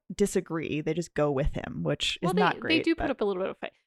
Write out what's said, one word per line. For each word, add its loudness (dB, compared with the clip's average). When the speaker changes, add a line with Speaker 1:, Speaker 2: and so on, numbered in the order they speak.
Speaker 1:
disagree. -2
They -2
just -4
go 4
with 0
him, -6
which -2
is -2
Speaker 2:
Well, 2
they, 4
Speaker 1:
not 2
great, 2
Speaker 2:
they 2
do 2
put -2
Speaker 1:
but 0
Speaker 2:
up -4
a 2
little 0
bit -2
of -12
a -20
fight. -10